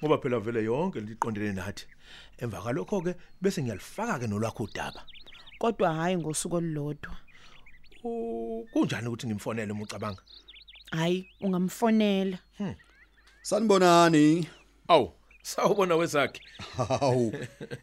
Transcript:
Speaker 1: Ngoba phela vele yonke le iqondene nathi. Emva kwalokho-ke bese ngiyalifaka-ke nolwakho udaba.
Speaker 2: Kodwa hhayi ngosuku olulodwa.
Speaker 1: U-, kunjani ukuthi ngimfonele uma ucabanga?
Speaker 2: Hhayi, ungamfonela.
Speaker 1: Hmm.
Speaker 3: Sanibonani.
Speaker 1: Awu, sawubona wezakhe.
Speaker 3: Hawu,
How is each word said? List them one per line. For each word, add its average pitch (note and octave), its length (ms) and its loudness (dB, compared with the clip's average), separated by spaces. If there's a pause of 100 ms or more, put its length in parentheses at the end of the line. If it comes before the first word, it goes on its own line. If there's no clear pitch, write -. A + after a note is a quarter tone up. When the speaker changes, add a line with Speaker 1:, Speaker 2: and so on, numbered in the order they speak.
Speaker 1:
Ngoba D3+ 180 4
phela A#2+ 220 0
vele A2 240 0
yonke C#3 360 -2
le G#2+ 120 -10
iqondene G#2 400 -2
nathi. F#2+ 340 -8 (520)
Emva G2+ 240 -8
kwalokho-ke F3 520 -4 (260)
bese F#3+ 220 0
ngiyalifaka-ke B2 640 -4
nolwakho G#2+ 380 -2
udaba. - 380 -10 (560)
Speaker 2:
Kodwa G#3+ 360 0
hhayi F3 220 0
ngosuku E3 400 -4
olulodwa. D3+ 600 -6 (880)
Speaker 1:
U-, A3+ 680 -6
kunjani A#2+ 360 0
ukuthi A#2 180 -6
ngimfonele A2 460 -4
uma G#2 100 -6
ucabanga? G#2 400 -8 (680)
Speaker 2:
Hhayi, F3 340 -2 (140)
ungamfonela. G3 1000 0 (200)
Speaker 1:
Hmm. F3+ 160 -8 (680)
Speaker 3:
Sanibonani. E3+ 1040 6 (400)
Speaker 1:
Awu, C#3 240 6 (300)
sawubona F#3+ 540 2
wezakhe. D3 440 0 (360)
Speaker 3:
Hawu, B2 580 0 (480)